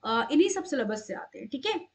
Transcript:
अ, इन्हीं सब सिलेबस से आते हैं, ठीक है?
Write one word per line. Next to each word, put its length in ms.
अ, 280
इन्हीं 180
सब 140
सिलेबस 440
से 60
आते 260
हैं, 80
ठीक 180
है? 140